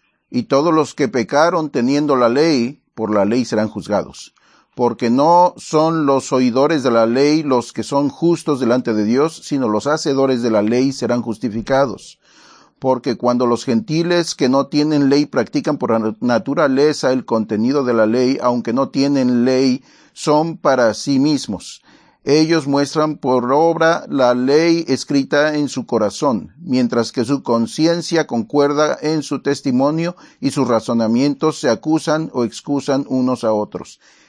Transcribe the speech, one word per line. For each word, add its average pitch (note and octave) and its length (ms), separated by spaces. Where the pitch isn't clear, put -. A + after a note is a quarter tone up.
Y B2 140
todos D3 320
los D3+ 200
que C3+ 140
pecaron D3 640
teniendo C#3+ 440
la B2 140
ley, C3+ 540
por G#2+ 200
la G2+ 100
ley A2+ 220
serán G#2+ 240
juzgados. - 640
Porque A#2 320
no E3+ 480
son D#3+ 480
los C#3 260
oidores C3 520
de B2+ 80
la A2+ 160
ley C#3+ 360
los C3 300
que A#2 120
son C#3 260
justos D#3+ 500
delante A#2+ 320
de G#2+ 140
Dios, C#3 280
sino C3+ 200
los G#2+ 200
hacedores C3+ 560
de A#2+ 80
la A2 100
ley B2 320
serán A#2+ 300
justificados. A#2 960
Porque B2+ 380
cuando B2 300
los A#2+ 180
gentiles E3 680
que B2+ 160
no C3+ 160
tienen D3 420
ley C#3+ 160
practican C#3 540
por A2+ 200
na-, G#2+ 220
naturaleza C3+ 920
el B2+ 120
contenido A2+ 580
de B2 120
la A2 100
ley, B2 380
aunque A#2+ 320
no C3+ 160
tienen C3 560
ley, C3 360
son D#3 460
para B2 360
sí C#3 260
mismos. C3+ 600
Ellos D#3 420
muestran C#3+ 520
por B2+ 340
obra D#3+ 560
la B2+ 260
ley D#3+ 540
escrita C#3+ 640
en D3 140
su B2 180
corazón, G#2+ 720
mientras B2 540
que B2 120
su C3+ 200
conciencia D#3 840
concuerda C#3+ 760
en D3+ 220
su C#3 200
testimonio C#3+ 720
y C3 100
sus C3+ 160
razonamientos A#2+ 960
se C#3 100
acusan D#3 600
o B2+ 100
excusan C#3 680
unos B2+ 360
a A2 80
otros. G#2 480